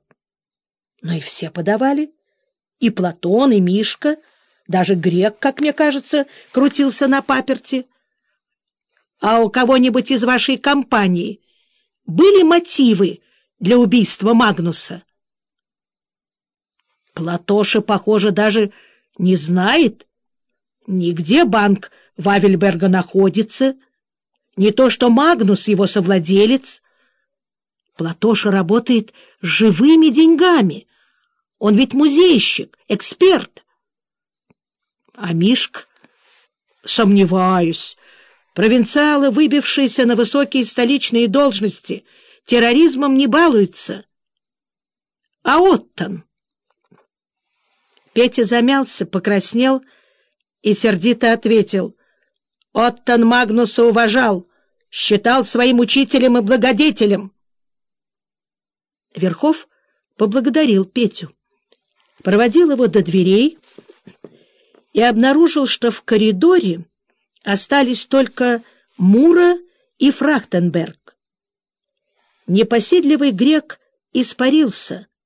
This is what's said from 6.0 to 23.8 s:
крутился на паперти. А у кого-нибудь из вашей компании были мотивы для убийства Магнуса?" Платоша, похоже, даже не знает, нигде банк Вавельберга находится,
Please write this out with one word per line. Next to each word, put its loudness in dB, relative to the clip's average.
крутился 0
на 0
паперти. -6
А 0
у 0
кого-нибудь 0
из -2
вашей -2
компании -2
были 4
мотивы 2
для 2
убийства 0
Магнуса?" -2
Платоша, -2
похоже, -2
даже 0
не 0
знает, -2
нигде -2
банк 0
Вавельберга 0
находится, -2